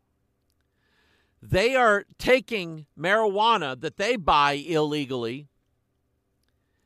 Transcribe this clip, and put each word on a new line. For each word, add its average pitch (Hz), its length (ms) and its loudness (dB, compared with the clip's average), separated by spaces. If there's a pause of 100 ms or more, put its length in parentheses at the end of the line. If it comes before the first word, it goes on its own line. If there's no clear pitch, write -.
(1400)
They 185 340 0
are 220 300 2 (120)
taking 180 680 -2 (120)
marijuana 196 840 0
that 143 180 -8
they 220 180 -2
buy 147 380 2
illegally, 143 960 -4 (1400)